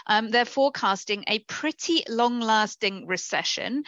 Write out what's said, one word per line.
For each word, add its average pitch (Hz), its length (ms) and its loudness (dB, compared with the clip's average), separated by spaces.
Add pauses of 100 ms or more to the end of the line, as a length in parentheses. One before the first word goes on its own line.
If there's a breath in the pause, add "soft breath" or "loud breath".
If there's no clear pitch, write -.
Um, 214 220 2
they're 240 140 4
forecasting 233 840 0
a 220 120 0
pretty - 680 -2
long-lasting 220 1000 0
recession 185 800 -2